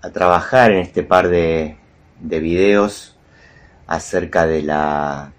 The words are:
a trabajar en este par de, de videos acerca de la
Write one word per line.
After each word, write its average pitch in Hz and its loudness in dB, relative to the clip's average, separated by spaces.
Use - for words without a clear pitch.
a 87 -14
trabajar 90 4
en 95 2
este 87 -4
par 92 2
de, 82 0
de 78 -6
videos 101 0
acerca 85 -4
de 80 -2
la 73 -4